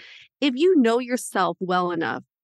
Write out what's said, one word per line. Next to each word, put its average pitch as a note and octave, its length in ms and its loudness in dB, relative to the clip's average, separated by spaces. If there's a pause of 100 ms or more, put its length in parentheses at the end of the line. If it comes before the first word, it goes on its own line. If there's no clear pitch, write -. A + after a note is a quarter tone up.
(400)
If C#4 160 0
you F4 240 4
know A3+ 180 2
yourself A#3+ 640 -4
well F3+ 300 0
enough E3 340 -4 (200)